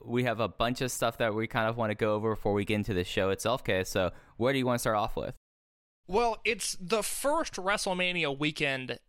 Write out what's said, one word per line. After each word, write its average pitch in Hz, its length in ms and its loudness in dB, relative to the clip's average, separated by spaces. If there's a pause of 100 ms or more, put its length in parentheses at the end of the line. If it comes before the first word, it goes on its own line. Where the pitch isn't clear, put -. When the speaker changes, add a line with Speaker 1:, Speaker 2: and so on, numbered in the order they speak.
Speaker 1:
we 120 220 0
have 113 160 0
a 110 80 2
bunch 120 320 -2
of 127 100 0
stuff - 280 0
that 113 160 2
we 110 120 0
kind 113 220 0
of 117 80 -2
wanna 110 180 0
go 107 200 2
over 107 200 0
before 101 200 0
we 101 100 2
get 107 120 0
into 104 180 -2
the 90 100 2
show 95 240 0
itself, 107 340 0
Kay. 95 220 0
So 92 280 2 (260)
where 127 160 2
do 135 40 0
you 127 60 0
wanna 123 140 2
start 113 180 0
off 107 180 0
with? - 200 -4 (720)
Speaker 2:
Well, 220 360 2
it's 208 380 -2
the 202 220 0
first 294 540 0
WrestleMania 180 800 0
weekend 135 640 -2 (100)